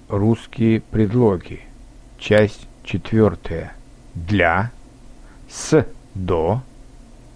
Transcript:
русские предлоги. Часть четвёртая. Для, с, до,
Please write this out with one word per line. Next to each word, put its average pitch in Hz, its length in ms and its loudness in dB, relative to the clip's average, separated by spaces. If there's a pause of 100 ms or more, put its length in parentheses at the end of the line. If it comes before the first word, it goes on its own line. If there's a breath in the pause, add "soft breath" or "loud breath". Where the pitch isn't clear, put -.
русские 110 720 0
предлоги. 107 800 0 (580)
Часть 104 480 2 (180)
четвёртая. 90 880 -2 (400)
Для, 87 560 0 (800 soft breath)
с, - 360 0 (280)
до, 92 480 0 (720)